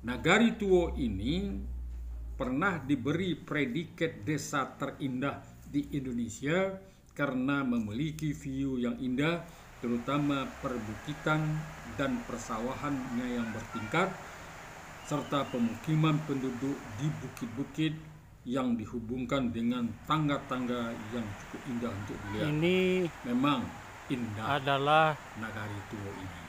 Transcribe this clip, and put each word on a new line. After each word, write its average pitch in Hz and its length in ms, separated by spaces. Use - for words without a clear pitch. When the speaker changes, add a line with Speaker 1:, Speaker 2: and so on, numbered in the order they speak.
Speaker 1:
Nagari 180 480
Tuo 180 480
ini 127 480
pernah 156 400
diberi 147 560
predikat 151 880
desa 135 560
terindah 135 640
di 143 320
Indonesia 135 880
karena 135 480
memiliki 127 640
view 135 480
yang 120 240
indah, 143 400
terutama 135 640
perbukitan 127 800
dan 127 320
persawahannya 123 1120
yang 113 160
bertingkat, 120 560
serta 143 400
pemukiman 151 800
penduduk 135 480
di 156 160
bukit-bukit 139 800
yang 123 320
dihubungkan 120 720
dengan 117 400
tangga-tangga 127 880
yang 117 160
cukup - 200
indah 117 160
untuk 101 280
dilihat. 107 240
Speaker 2:
Ini 170 240
Speaker 1:
Memang 127 400
indah 113 480
Speaker 2:
adalah 143 560
Speaker 1:
Nagari 104 480
Tuo 101 220
ini. 87 260